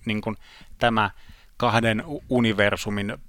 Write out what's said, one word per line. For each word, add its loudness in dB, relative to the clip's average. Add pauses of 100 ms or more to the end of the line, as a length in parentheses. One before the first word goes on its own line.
niin -2
kuin, -4 (420)
tämä 2 (460)
kahden 2
u-, -10
universumin 2 (120)